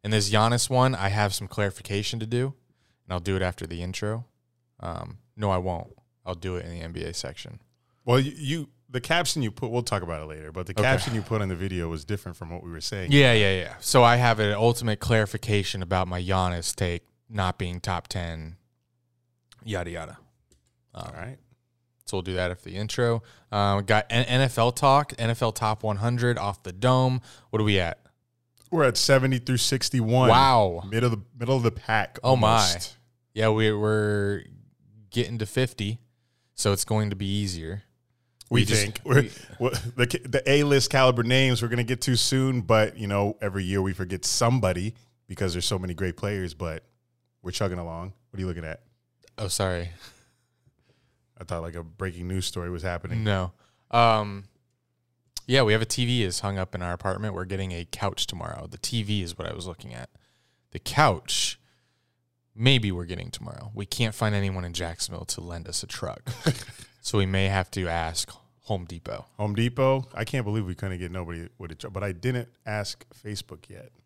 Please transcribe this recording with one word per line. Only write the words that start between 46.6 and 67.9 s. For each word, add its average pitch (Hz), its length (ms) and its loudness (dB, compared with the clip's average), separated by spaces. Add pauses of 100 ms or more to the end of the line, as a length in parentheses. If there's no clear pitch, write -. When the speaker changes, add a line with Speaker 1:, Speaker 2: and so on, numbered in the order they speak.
Speaker 2:
we're 90 80 -8
chugging 90 280 -2
along. 85 340 -10 (180)
What 95 80 -12
are - 20 -4
you 92 60 -2
looking 82 180 -6
at? 78 160 -10 (560)
Speaker 1:
Oh, 101 120 -6
sorry. 90 400 -2 (1500)
Speaker 2:
I 90 40 -16
thought, 85 180 -6
like, 82 140 -10
a 85 80 -8
breaking 87 440 -8
news 92 180 -4
story 87 240 -6
was 85 140 -8
happening. 101 400 -4
Speaker 1:
No. 95 300 0 (380)
Um, 107 540 4 (1000)
yeah, 131 160 4
we 107 100 4
have 110 80 4
a 110 40 0
T 123 200 -2
V 120 180 2
is - 160 -2
hung 101 180 -2
up 92 180 -4
in 92 60 -6
our 87 120 -4
apartment. 95 400 -4
We're 92 120 -6
getting 95 280 -6
a 85 120 -8
couch - 420 -4
tomorrow. 82 420 -10
The - 80 -16
T 113 260 -4
V 101 200 -2
is 82 140 -10
what 82 120 -8
I 78 40 -8
was 90 140 -10
looking 78 260 -14
at. 58 160 -16 (600)
The - 80 -12
couch, - 800 2 (960)
maybe 113 360 4
we're 87 140 -4
getting 85 240 -8
tomorrow. - 440 -12
We 104 120 -8
can't 113 300 -2
find 107 200 0
anyone 95 280 -2
in 87 100 -8
Jacksonville 87 520 -6
to - 160 -8
lend 85 260 -12
us - 160 -6
a - 40 -12
truck. - 440 -8 (140)
Speaker 2:
<laughs> 147 80 4 (520)
Speaker 1:
So - 120 0
we 98 80 4
may 95 240 0
have 95 220 0
to 90 180 -4
ask 82 400 -4 (320)